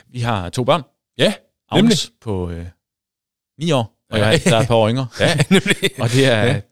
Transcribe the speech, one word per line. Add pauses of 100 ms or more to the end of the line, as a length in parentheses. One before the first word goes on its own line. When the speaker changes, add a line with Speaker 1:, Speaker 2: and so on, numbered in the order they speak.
(120)
Speaker 1:
Vi
har
to
børn. (340)
Speaker 2:
Ja, (380)
Speaker 1:
Agnes
Speaker 2:
nemlig. (240)
Speaker 1:
på,
øh, (920)
ni
år, (160)
og
Speaker 2:
Ja.
Speaker 1:
jeg,
der
er
et
par
år
yngre.
Speaker 2:
<laughs>
Ja, (120)
nemlig. (240)
Speaker 1:
Og
det
er,
Speaker 2:
Ja. (100)